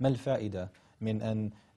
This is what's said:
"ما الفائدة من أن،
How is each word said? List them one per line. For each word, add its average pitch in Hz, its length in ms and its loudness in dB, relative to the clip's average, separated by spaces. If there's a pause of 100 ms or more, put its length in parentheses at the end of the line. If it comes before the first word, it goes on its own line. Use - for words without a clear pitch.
"ما 135 80 4
الفائدة 110 600 0 (300)
من 110 220 0
أن، 110 280 0 (260)